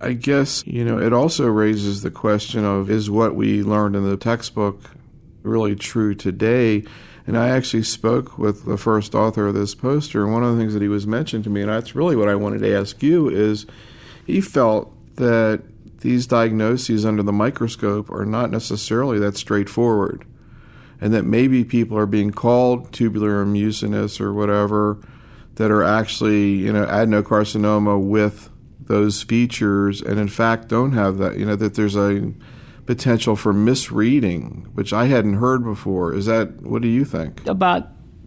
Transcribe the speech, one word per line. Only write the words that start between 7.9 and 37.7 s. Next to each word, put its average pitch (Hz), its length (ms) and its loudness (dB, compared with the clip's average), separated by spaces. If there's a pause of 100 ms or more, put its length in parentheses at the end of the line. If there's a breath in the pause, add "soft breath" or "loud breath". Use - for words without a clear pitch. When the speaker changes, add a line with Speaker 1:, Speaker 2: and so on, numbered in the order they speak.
Speaker 1:
with 107 260 -2
the - 100 -2
first 104 380 0
author 107 320 2
of 101 80 0
this 101 220 -2
poster, 135 480 -2
and 104 100 0
one 117 100 0
of 120 120 2
the 117 40 0
things 110 140 -2
that 104 80 0
he 101 60 0
was 101 180 -2
mentioned 113 380 -4
to 107 80 -4
me, 101 100 -2
and 101 80 -2
that's 113 260 -4
really 156 200 0
what 107 120 2
I 101 60 2
wanted 104 300 -2
to 101 120 2
ask 101 280 -4
you, 156 260 4
is 107 380 0 (580 loud breath)
he 190 160 0
felt 117 500 0 (260)
that 113 440 2 (400)
these 123 240 0
diagnoses 113 800 0
under 107 160 0
the 101 120 0
microscope 107 760 -2
are 101 160 -6
not 110 240 -2
necessarily 113 720 -2
that 101 180 -2
straightforward, 104 880 0 (720 loud breath)
and 104 140 2
that 107 120 2
maybe 123 380 2
people 113 360 -2
are 107 80 2
being 104 240 0
called 123 600 2
tubular 104 500 0
or 98 40 0
mucinous 104 760 -2
or 101 140 -2
whatever 104 640 0 (580 loud breath)
that 110 140 0
are 104 140 4
actually, 107 640 2
you 98 240 0
know, 104 140 2
adenocarcinoma 104 1120 2
with 104 480 0 (320)
those 104 400 0
features, 101 800 0
and 101 180 -2
in 104 80 0
fact 113 400 0
don't 127 260 0
have 98 260 2
that, 95 180 -2
you 101 80 -2
know, 104 100 0
that 104 200 -2
there's 104 200 0
a 101 380 0 (540 loud breath)
potential 120 480 0
for 104 180 0
misreading, 110 1200 0
which - 200 -4
I 113 120 2
hadn't 113 300 2
heard 123 280 2
before. 98 500 -2
Is 98 120 -2
that, 110 380 0
what 113 180 -4
do 120 60 0
you 123 180 2
think? 82 420 -8
Speaker 2:
About 185 400 0 (400)